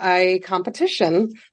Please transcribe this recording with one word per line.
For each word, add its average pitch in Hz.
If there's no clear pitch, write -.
a 185
competition. 190